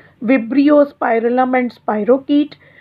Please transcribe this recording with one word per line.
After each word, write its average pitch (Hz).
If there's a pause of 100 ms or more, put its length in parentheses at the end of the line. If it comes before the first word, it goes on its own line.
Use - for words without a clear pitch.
(240)
Vibrio, 277
Spirillum 240
and 247
Spirochete। 269 (260)